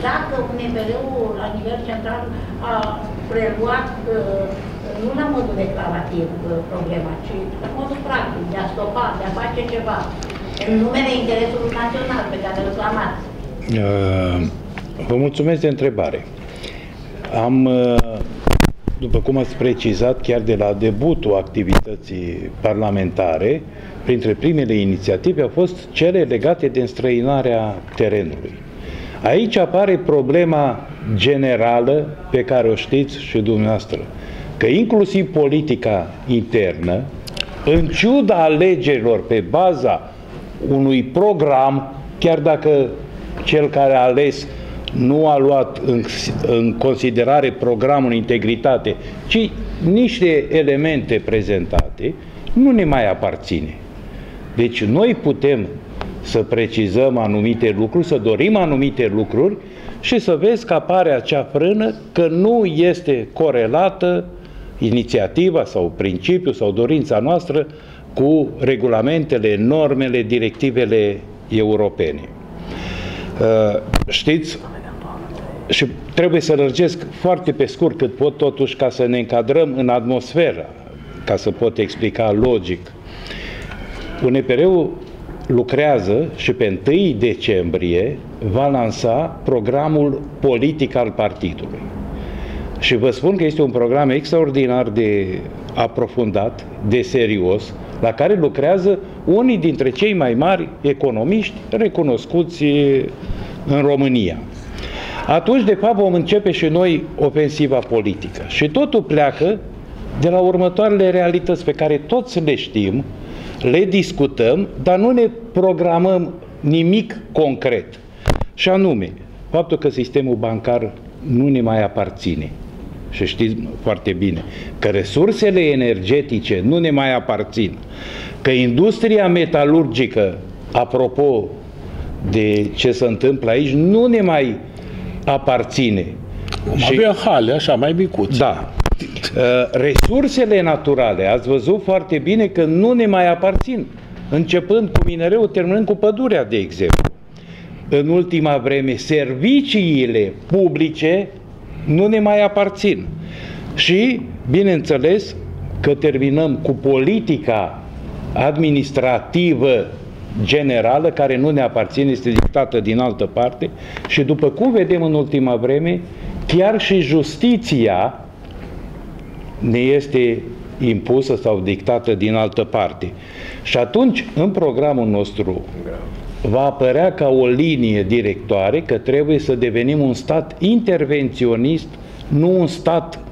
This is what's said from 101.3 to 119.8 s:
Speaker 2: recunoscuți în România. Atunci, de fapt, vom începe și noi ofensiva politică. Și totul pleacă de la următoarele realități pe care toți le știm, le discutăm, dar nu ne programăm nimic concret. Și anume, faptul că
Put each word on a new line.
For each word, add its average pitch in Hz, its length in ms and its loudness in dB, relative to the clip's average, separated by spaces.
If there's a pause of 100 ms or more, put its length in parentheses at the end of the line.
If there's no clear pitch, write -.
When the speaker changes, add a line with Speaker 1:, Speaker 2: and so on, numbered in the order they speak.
Speaker 2:
recunoscuți 170 960 0 (1000)
în 139 160 2
România. 131 540 2 (880)
Atunci, 208 380 4
de 196 100 4
fapt, 202 220 2
vom 196 180 4
începe 202 360 2
și 170 160 0
noi 170 380 2 (140)
ofensiva 147 600 2
politică. 104 720 -2
Și 151 200 0
totul 254 340 2
pleacă 151 560 2 (600)
de 156 80 2
la 180 100 4
următoarele 185 720 4
realități 175 540 0
pe 151 80 0
care 151 340 0
toți 240 340 -2
le 147 140 2
știm, 107 500 -2 (640)
le 170 140 4
discutăm, 160 840 2 (140)
dar 180 160 4
nu 226 120 4
ne 240 180 4 (240)
programăm 175 800 2 (280)
nimic 165 580 2 (140)
concret. 131 540 0 (680)
Și - 140 0
anume, 180 440 2 (380)
faptul 170 280 0
că 147 100 -2